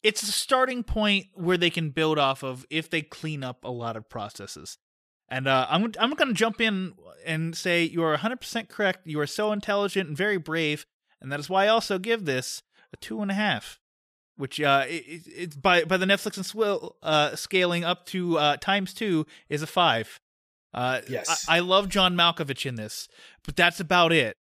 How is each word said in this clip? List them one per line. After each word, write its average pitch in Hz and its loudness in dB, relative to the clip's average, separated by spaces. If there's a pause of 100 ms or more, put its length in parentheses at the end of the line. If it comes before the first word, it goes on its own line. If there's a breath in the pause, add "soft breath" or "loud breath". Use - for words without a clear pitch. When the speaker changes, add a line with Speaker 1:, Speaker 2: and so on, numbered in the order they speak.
Speaker 1:
It's 208 2
a 208 -6
starting 254 2
point 202 2
where 180 2
they 175 4
can 160 -2
build 156 2
off 135 2
of 131 -8
if 156 -4
they 165 -2
clean 156 -8
up 127 -10
a 127 -8
lot 117 -6
of 110 -14
processes. 101 -12 (540)
And, 131 -4
uh, 131 4
I'm, 202 2
I'm 247 0
gonna 269 0
jump 220 0
in 190 -2 (320)
and 160 -4
say 170 2
you 165 0
are 156 4
a 147 2
hundred 233 -2
percent - -8
correct. 185 -2
You 151 -4
are 143 0
so 214 0
intelligent 202 0
and 147 -6
very 202 0
brave, 156 -2 (380)
and 131 -8
that 147 -4
is 143 -10
why 190 2
I 208 4
also 214 2
give 220 -2
this 127 -4 (300 soft breath)
a - -20
two - -8
and 196 -2
a 196 -2
half. 190 -2 (600)
Which, 135 -8
uh, 139 4
it, 160 -8
it, 160 -16
it's 156 -10
by, 175 4
by 185 2
the 185 2
Netflix 196 0
and 190 -6
Swill, 202 -2
uh, 151 2
scaling 175 0
up 175 -2
to, 175 0
uh, 147 4
times 196 -2
two 175 0 (240 loud breath)
is 147 -2
a 156 -8
five. 131 2 (540)
Uh, 127 -2
Speaker 2:
Yes. 139 -2
Speaker 1:
I, 165 4
I - 4
love 185 2
John 185 2
Malkovich 170 0
in 127 -6
this, 107 -10 (360 loud breath)
but - -6
that's 175 2
about 170 4
it. 123 2 (160)